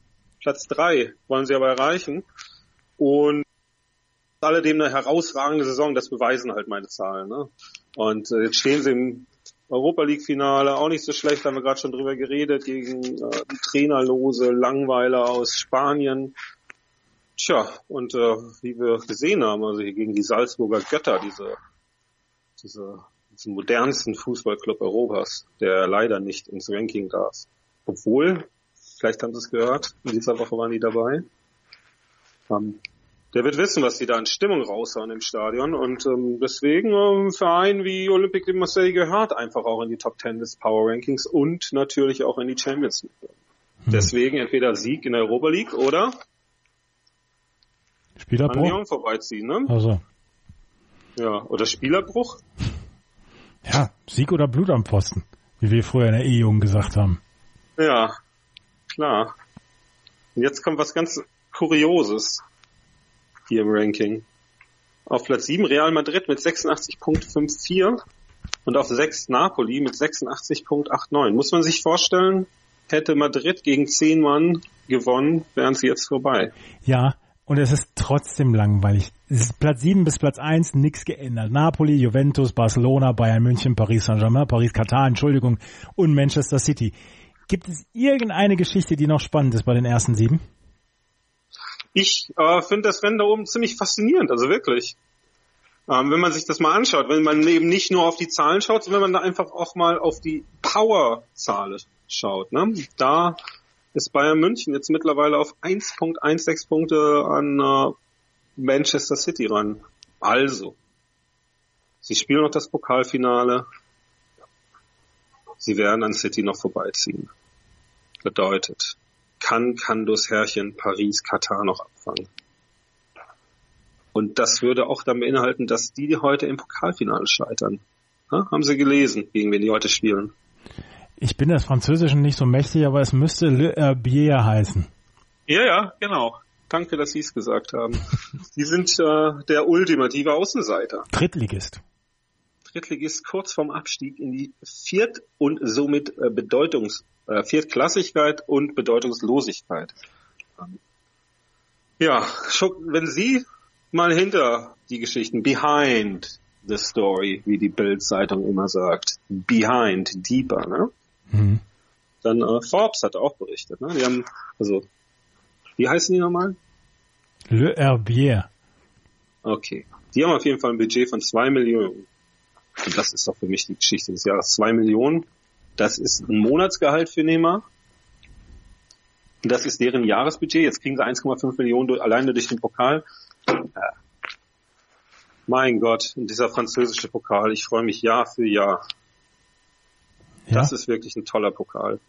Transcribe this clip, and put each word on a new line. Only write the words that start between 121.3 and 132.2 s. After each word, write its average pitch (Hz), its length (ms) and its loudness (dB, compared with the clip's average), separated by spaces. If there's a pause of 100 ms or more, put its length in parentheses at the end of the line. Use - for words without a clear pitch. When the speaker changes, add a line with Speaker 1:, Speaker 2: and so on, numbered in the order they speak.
Speaker 1:
noch 92 160 -2
abfangen? - 480 -8 (1800)
Und 107 260 -2
das - 220 2
würde 123 240 2
auch - 180 -4
dann 123 160 -2
beinhalten, 123 480 0
dass 113 240 -2
die 147 240 -2
heute 143 300 2
im 139 100 -4
Pokalfinale - 720 -4
scheitern. - 540 -2 (500)
Ja, 190 200 0
haben 151 120 2
Sie 143 140 2
gelesen, 135 560 2
gegen 104 180 0
wen 101 100 2
die 107 100 2
heute 107 180 0
spielen? 104 420 0 (840)
Speaker 2:
Ich - 220 -2
bin 143 120 2
des 156 160 2
Französischen 143 560 2